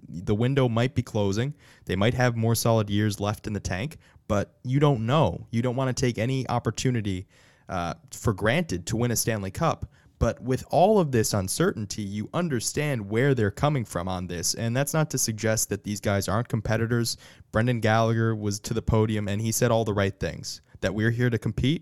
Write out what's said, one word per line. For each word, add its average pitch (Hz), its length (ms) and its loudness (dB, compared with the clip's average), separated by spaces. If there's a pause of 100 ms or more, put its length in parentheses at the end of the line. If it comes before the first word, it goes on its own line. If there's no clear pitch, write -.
the 101 280 -2
window 127 340 2
might 117 260 0
be 120 80 0
closing, 107 500 0 (320)
they 92 120 -2
might 110 160 4
have 123 240 2
more 113 180 2
solid 110 340 2
years 101 300 0
left 104 280 -2
in 107 60 -4
the 98 60 -2
tank, 98 380 -6 (320)
but - 340 -2
you 127 160 0
don't 143 260 2
know. 120 460 0
You 117 100 0
don't 123 140 0
wanna 131 180 0
take 123 240 0
any 131 300 -2
opportunity, 110 800 -2 (400)
uh, 87 280 -4 (160)
for - 200 -2
granted 117 540 0
to 113 100 -4
win 120 160 0
a 110 40 -2
Stanley 104 340 -2
Cup. 147 400 -4 (300)
But 117 200 0
with 127 300 -2
all 196 300 6
of 151 120 0
this 113 220 2
uncertainty, 107 720 -2
you 104 280 -6
understand 143 800 -2
where 127 240 4
they're 110 180 2
coming 143 320 0
from 87 240 -6
on 92 200 -4
this. 85 260 -4
And 117 240 -2
that's 143 160 -2
not 156 160 0
to 135 80 -4
suggest 110 520 0
that 98 140 -4
these 101 160 -4
guys 98 280 0
aren't 110 200 0
competitors. 113 680 -2 (340)
Brendan 117 280 2
Gallagher 113 560 2
was 104 260 -4
to - 140 -6
the 107 80 -2
podium 110 440 2
and 101 140 -2
he 113 100 0
said 117 200 2
all 113 120 4
the 107 120 0
right 98 240 0
things, - 420 -8 (200)
that 92 120 0
we're 107 160 2
here 120 220 2
to 113 80 0
compete, 127 420 0